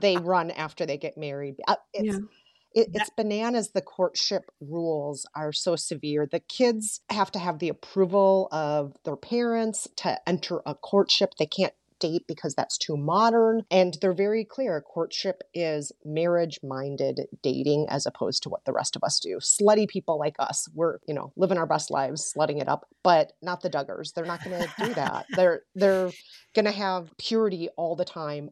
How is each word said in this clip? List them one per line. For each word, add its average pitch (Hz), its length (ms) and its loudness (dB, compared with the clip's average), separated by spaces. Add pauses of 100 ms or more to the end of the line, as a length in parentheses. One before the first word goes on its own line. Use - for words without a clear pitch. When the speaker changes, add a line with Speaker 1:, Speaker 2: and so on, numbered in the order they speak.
Speaker 1:
they 190 160 4
run 170 340 0
after 156 340 -6
they 147 120 -4
get 147 200 -10
married. 143 380 -8 (120)
Uh, - 100 2 (160)
it's, 208 120 -2
Speaker 2:
Yeah. 202 140 -2 (540)
Speaker 1:
it, 220 200 4
it's 208 160 0
Speaker 3:
That - 80 -16
Speaker 1:
bananas. 220 540 -2
The 185 100 0
courtship - 680 -2 (100)
rules 151 640 -4 (100)
are 151 160 -4
so 165 240 0
severe. 147 520 -2
The 165 140 -4
kids 226 680 0
have 202 220 0
to 202 80 -6
have 170 180 -2
the 165 120 -2
approval 190 840 4
of 147 440 0 (100)
their 147 120 -4
parents 233 720 -2 (100)
to 156 220 -2 (100)
enter 175 380 -2
a 147 80 -6
courtship. - 640 2
They 156 80 2
can't - 260 -2 (260)
date 165 280 -2
because 151 280 -6
that's - 240 -2
too 151 180 -4
modern. 226 720 4
And 185 320 4
they're 185 120 2
very 208 320 0
clear. 208 360 -4
Courtship - 600 -4 (120)
is 156 380 -2 (120)
marriage-minded 143 1200 0 (160)
dating 139 460 2
as 143 160 -2
opposed - 380 -4
to - 60 -10
what - 160 -8
the 131 80 -2
rest - 220 -2
of - 80 -2
us - 160 0
do. - 180 -4
Slutty 208 500 4
people 175 300 -2
like 147 220 -2
us, - 340 -4
we're, 160 240 -2 (100)
you 151 60 -4
know, 139 220 -8
living 185 220 2
our 165 100 0
best 151 240 -2
lives, 143 440 -2
slutting 151 260 2
it 135 60 -2
up, - 200 -2 (160)
but 165 380 6
not 175 200 -6
the 180 80 -4
Duggars. 151 440 -6
They're 170 120 -6
not 170 180 -8
gonna 175 240 -6 (120)
do 233 160 -2
that. - 360 -2
Speaker 3:
<laughs> 202 40 -6
Speaker 1:
They're, 180 280 4 (120)
they're 190 360 4 (440)
gonna 208 160 4
have 190 460 -4
purity 202 600 0
all 165 180 -2
the 175 100 -2
time 147 460 -8